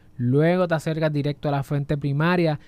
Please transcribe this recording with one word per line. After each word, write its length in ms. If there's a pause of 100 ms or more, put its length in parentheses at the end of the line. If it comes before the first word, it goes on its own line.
(160)
Luego 520
te 60
acercas 380
directo 360
a 40
la 100
fuente 360
primaria. 680